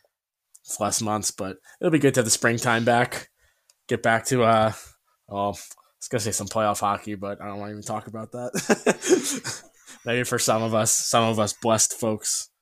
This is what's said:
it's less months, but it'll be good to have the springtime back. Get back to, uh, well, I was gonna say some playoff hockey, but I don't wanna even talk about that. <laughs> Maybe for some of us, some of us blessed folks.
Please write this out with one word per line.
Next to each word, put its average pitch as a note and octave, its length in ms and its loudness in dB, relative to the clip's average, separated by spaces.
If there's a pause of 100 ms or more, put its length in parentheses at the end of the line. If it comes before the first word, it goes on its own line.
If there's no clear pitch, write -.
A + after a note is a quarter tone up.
(640)
it's - 160 -8
less G#2 220 -2
months, G#2+ 280 -2
but F#2+ 280 -8 (200)
it'll F3+ 120 2
be D#3+ 80 6
good C3+ 160 4
to B2+ 60 2
have A2+ 40 4
the A2 60 0
springtime A#2 560 2
back. A#2+ 420 0 (580)
Get A#2+ 160 -2
back A2+ 240 2
to, B2+ 160 2
uh, A2 300 4 (560)
well, G2+ 200 -2
I - 20 -4
was - 600 -14
gonna B2 100 -2
say G#2+ 120 -4
some G#2 160 -4
playoff G#2+ 320 0
hockey, G2+ 360 -2
but G2 260 -10
I G2+ 60 -12
don't G2+ 100 -12
wanna G#2 140 -10
even G#2 100 -14
talk G#2+ 240 -8
about A2 260 -14
that. - 1300 -2 (220)
<laughs> - 220 -20
Maybe A#2+ 180 0
for A#2+ 140 -2
some A2 240 2
of A2+ 120 0
us, A2 200 2
some - 300 2
of A2+ 140 0
us G#2+ 140 2
blessed - 480 2
folks. - 480 -4 (140)